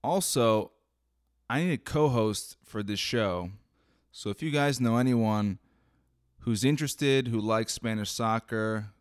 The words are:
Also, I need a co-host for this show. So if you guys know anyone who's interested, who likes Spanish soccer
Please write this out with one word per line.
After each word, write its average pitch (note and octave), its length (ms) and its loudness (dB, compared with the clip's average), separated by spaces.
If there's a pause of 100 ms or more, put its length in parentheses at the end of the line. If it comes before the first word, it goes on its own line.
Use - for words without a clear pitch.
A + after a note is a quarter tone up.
Also, A#2+ 680 2 (760)
I D3 160 0
need F3+ 80 0
a B2 60 -2
co-host A#2+ 840 0
for G#2+ 180 -8
this G2+ 180 -4
show. F#2 500 -2 (640)
So - 180 -8
if G2+ 120 -6
you D#3 80 -2
guys C#3+ 300 0
know A#2 160 2
anyone A2 640 2 (840)
who's A2 240 -2
interested, C3+ 640 2
who A2+ 120 -2
likes A2 340 0
Spanish A2 360 -4
soccer A2 920 -2